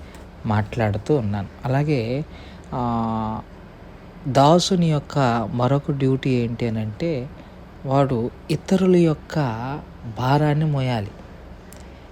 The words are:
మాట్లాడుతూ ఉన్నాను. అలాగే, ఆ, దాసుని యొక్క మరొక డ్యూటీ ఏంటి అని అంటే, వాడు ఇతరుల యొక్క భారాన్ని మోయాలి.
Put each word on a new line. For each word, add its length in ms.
మాట్లాడుతూ 680
ఉన్నాను. 320
అలాగే, 600
ఆ, 640
దాసుని 600
యొక్క 640
మరొక 360
డ్యూటీ 400
ఏంటి 380
అని 120
అంటే, 480
వాడు 440
ఇతరుల 460
యొక్క 380
భారాన్ని 460
మోయాలి. 460